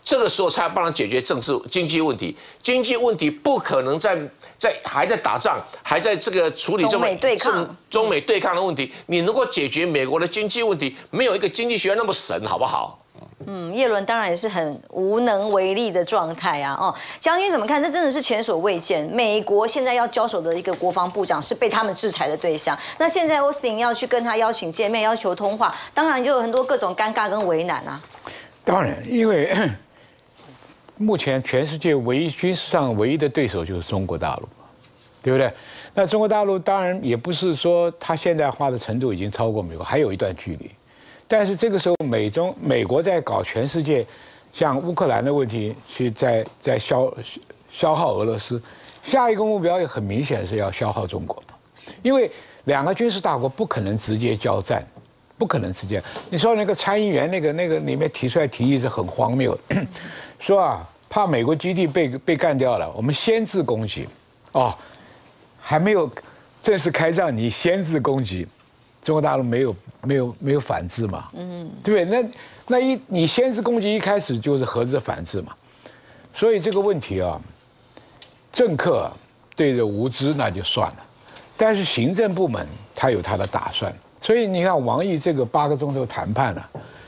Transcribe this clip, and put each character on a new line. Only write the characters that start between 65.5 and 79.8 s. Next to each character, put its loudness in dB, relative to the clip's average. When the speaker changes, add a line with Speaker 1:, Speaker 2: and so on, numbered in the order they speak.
Speaker 3:
还 0
没 4
有 2
正 4
式 0
开 2
战， 2
你 0
先 2
制 0
攻 0
击， -4
中 0
国 4
大 2
陆 2
没 0
有， 0
没 0
有， 0
没 0
有 4
反 -4
制 -4
嘛， -6
Speaker 2:
嗯， -10
Speaker 3:
对 4
不 -2
对？ 2
那， -2
那 4
一， 2
你 2
先 2
制 -2
攻 2
击 0
一 2
开 2
始 -4
就 0
是 2
核 0
子 0
反 -6
制 -6
嘛， -12
所 4
以 2
这 0
个 2
问 2
题 -4
啊， -2
政 2
客 2
啊 -6
对 4
着 2